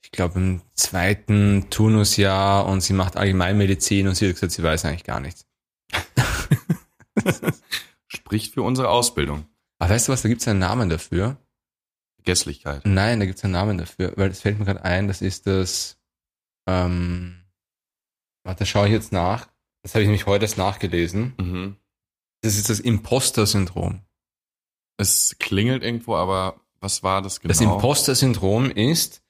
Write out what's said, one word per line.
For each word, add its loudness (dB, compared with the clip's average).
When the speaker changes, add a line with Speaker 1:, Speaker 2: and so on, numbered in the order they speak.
Speaker 1:
ich -20
glaube, -2
im -2
zweiten 2
Turnusjahr 4
und 0
sie 0
macht 0
Allgemeinmedizin 2
und 0
sie 2
hat 0
gesagt, -4
sie -6
weiß 0
eigentlich -6
gar -6
nichts. -14
<laughs> -2
Speaker 2:
Spricht -6
für -2
unsere 0
Ausbildung. 0
Speaker 1:
Aber 4
weißt 0
du 2
was, -2
da 2
gibt's 0
einen 2
Namen 0
dafür. -2
Speaker 2:
Vergesslichkeit. -4
Speaker 1:
Nein, 2
da 0
gibt's -8
einen 0
Namen 0
dafür, -6
weil 2
es -12
fällt 0
mir -2
gerade -4
ein, 0
das -4
ist -4
das, -2
ähm, -2
warte, -4
schaue 2
ich 4
jetzt 0
nach. -2
Das -16
habe 4
ich 4
nämlich 2
heute 2
erst -4
nachgelesen. -2
Speaker 2:
Mhm. -6
Speaker 1:
Das 0
ist -2
das 0
Imposter-Syndrom. 0
Speaker 2:
Es 0
klingelt 0
irgendwo, -4
aber -2
was -6
war 0
das -10
genau? -6
Speaker 1:
Das 4
Imposter-Syndrom 2
ist 0